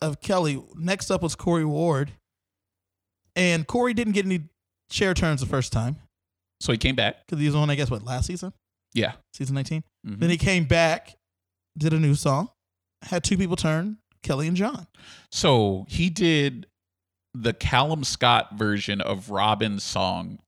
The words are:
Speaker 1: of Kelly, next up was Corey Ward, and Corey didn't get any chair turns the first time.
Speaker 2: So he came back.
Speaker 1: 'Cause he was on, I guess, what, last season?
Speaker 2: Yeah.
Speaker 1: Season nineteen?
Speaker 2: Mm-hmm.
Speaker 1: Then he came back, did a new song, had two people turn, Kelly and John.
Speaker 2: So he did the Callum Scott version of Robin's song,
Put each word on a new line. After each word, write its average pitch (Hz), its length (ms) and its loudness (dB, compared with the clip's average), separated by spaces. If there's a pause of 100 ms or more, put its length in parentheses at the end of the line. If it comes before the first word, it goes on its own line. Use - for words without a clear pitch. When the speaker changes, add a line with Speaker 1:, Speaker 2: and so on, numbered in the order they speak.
Speaker 1:
of 151 200 -4
Kelly, 160 400 0 (140)
next 185 340 -4
up 185 140 0
was 156 120 -2
Corey 170 300 0
Ward, 151 460 0 (1200)
and 170 300 2
Corey 240 280 2
didn't 214 200 0
get 196 120 2
any 180 240 -2 (400)
chair 190 240 2
turns 156 260 2
the 135 80 -4
first - 240 -2
time. 120 240 -2 (640)
Speaker 2:
So - 140 -2
he 113 40 0
came 131 180 0
back. 104 320 -2
Speaker 1:
'Cause 156 120 -4
he 151 60 2
was 147 100 2
on, 151 140 2
I 143 60 0
guess, 135 140 0
what, 110 140 -6
last 123 240 -4
season? 180 260 -10 (400)
Speaker 2:
Yeah. 110 200 0 (200)
Speaker 1:
Season 139 220 -4
nineteen? 156 280 -4 (220)
Speaker 2:
Mm-hmm. 104 140 -8
Speaker 1:
Then 170 100 2
he 175 80 2
came 180 280 2
back, 165 500 2 (600)
did 156 160 2
a 156 60 4
new 147 140 4
song, 147 360 0 (540)
had 175 200 -4
two 196 140 0
people 185 180 0
turn, 175 440 -2 (220)
Kelly 143 280 -2
and 180 80 0
John. 220 280 -2 (460)
Speaker 2:
So 104 560 2
he 170 220 0
did 156 580 0 (680)
the 117 200 -2
Callum 143 500 0
Scott 120 540 2
version 104 420 -2
of 95 300 -6
Robin's 104 560 0
song, 92 640 -4